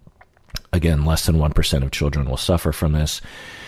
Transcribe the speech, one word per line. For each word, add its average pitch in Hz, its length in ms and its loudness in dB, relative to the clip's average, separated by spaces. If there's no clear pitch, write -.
Again, 80 320 2
less 80 220 0
than 80 120 4
one 73 140 2
percent - 300 2
of 67 80 -2
children 73 400 -2
will 65 60 -4
suffer 85 340 0
from 78 220 0
this, 76 280 0